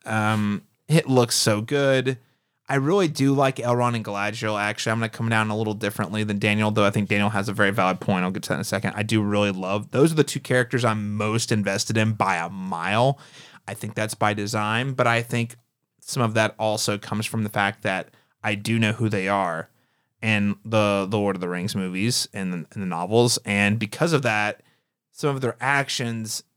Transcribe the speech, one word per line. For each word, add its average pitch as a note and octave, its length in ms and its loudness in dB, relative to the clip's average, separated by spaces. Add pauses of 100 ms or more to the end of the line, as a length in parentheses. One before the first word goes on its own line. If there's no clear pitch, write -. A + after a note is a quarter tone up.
Um, G#2+ 580 0 (260)
it D3+ 200 2
looks B2 280 4
so G#2+ 240 2
good. C3+ 580 0 (500)
I C#3 80 0
really E3 320 2
do C#3 260 2
like C3+ 220 2
Elrond A#2+ 400 0
and A2 80 -4
Galadriel. G#2+ 520 -4
Actually, G#2 360 -2
I'm A2+ 80 0
gonna A2+ 80 0
come A2+ 200 -4
down A2 220 2
a G#2+ 80 -2
little G#2+ 160 0
differently G#2 480 -2
than G#2 160 -2
Daniel, G#2+ 320 2
though G#2 160 4
I G2+ 60 4
think G#2 160 0
Daniel G#2 220 2
has G2+ 180 -2
a G2+ 40 -4
very G2 200 2
valid F#2 260 2
point. F#2 240 0
I'll F2+ 80 0
get - 140 -8
to - 60 -8
that - 40 0
in D2 60 -2
a F#2+ 40 -4
second. G2 300 -4
I G#2+ 80 -4
do G#2+ 180 2
really G#2 300 2
love, F#2+ 400 -4
those D3 220 4
are - 20 -4
the D3+ 80 4
two - 160 -2
characters B2 460 0
I'm G#2+ 320 0
most G#2+ 340 -2
invested G#2 460 0
in A2 160 2
by G2 240 2
a E2+ 120 -4
mile. F#2+ 720 0 (480)
I G2+ 80 -10
think G#2 220 -10
that's G#2+ 180 -2
by G#2+ 200 2
design, G#2+ 580 -2
but B2+ 160 2
I A#2 120 4
think A#2 360 -4 (420)
some - 240 -4
of A2 120 0
that A2 260 2
also G#2+ 360 0
comes G#2 300 -6
from A2+ 160 -4
the G2+ 80 -2
fact G2+ 320 0
that F#2+ 320 -4 (300)
I G#2+ 100 0
do A2+ 240 0
know A2 140 4
who A2 160 0
they G2 180 -2
are F2+ 420 -2 (540)
in G#2 320 2 (100)
the, G#2 460 2
the G#2+ 80 0
Lord G2+ 160 0
of F2+ 60 -6
the F2+ 80 -4
Rings F2+ 260 -4
movies F#2+ 580 -2
and F#2+ 200 -6
the, F2+ 40 -6 (160)
and G#2+ 120 -10
the - 20 -6
novels. F#2+ 580 2
And G2+ 360 2
because E3 320 -2
of C#3 100 2
that, G#2+ 400 -2 (480)
some C#3+ 240 -2
of C3+ 60 -6
their A#2+ 200 -2
actions B2 840 -2 (120)